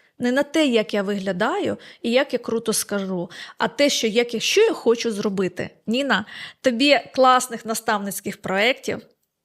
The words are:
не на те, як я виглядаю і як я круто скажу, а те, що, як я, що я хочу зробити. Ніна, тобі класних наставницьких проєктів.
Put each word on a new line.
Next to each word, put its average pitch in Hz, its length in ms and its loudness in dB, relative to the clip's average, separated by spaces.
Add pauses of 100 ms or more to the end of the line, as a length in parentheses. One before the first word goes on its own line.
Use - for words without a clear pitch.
(200)
не 247 120 0
на 277 120 2
те, 311 220 2
як 220 280 0
я 208 100 0
виглядаю 202 760 -2 (240)
і 233 100 -2
як 269 220 2
я 240 60 -2
круто 233 340 -4
скажу, 190 560 -4 (280)
а - 100 0
те, 285 220 2
що, - 180 0
як 233 260 0
я, 220 60 -4
що - 220 2
я 427 120 4
хочу 233 380 0
зробити. 196 580 -4 (180)
Ніна, 226 380 0 (360)
тобі 262 380 4 (140)
класних 254 520 2
наставницьких 208 760 -4
проєктів. - 600 -2 (440)